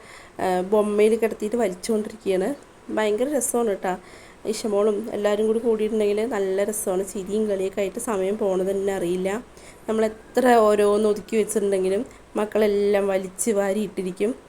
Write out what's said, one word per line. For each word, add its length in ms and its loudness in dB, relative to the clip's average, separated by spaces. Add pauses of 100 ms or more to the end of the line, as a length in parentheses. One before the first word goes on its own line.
(460)
ഏഹ്, 180 0 (100)
ബൊമ്മയിൽ 500 4
കിടത്തിയിട്ട് 400 -2
വലിച്ചുകൊണ്ടിരിക്കുകയാണ്. 840 -2 (480)
ഭയങ്കര 300 0 (100)
രസമാണ് 360 0
കേട്ടോ. 200 -4 (580)
ഇഷമോളും 440 0 (200)
എല്ലാവരും 320 0
കൂടി 180 2
കൂടിയിട്ടുണ്ടെങ്കിൽ 540 0 (160)
നല്ല 340 0
രസമാണ്. 420 -2
ചിരിയും 380 -2
കളിയൊക്കെ 320 -2
ആയിട്ട് 260 -4
സമയം 340 0
പോണത് 300 0
തന്നെ 260 -2
അറിയില്ല. 320 -2 (580)
നമ്മൾ 220 0
എത്ര 360 -2 (220)
ഓരോന്ന് 440 4
ഒതുക്കി 300 -4
വെച്ചിട്ടുണ്ടെങ്കിലും 600 0 (380)
മക്കളെല്ലാം 760 2
വലിച്ച് 360 -4 (100)
വാരിയിട്ടിരിക്കും. 720 -2 (160)